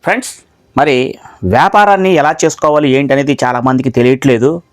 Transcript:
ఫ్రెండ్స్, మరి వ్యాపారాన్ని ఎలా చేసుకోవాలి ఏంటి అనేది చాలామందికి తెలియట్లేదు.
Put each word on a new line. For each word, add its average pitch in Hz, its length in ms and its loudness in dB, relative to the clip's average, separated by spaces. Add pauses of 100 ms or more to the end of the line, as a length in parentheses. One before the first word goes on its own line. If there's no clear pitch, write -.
ఫ్రెండ్స్, 220 260 -4 (480)
మరి 131 400 0 (260)
వ్యాపారాన్ని 190 680 2
ఎలా 156 220 2 (100)
చేసుకోవాలి 151 460 0
ఏంటి 135 220 0
అనేది 139 320 0
చాలామందికి 127 460 -2
తెలియట్లేదు. 131 720 0 (100)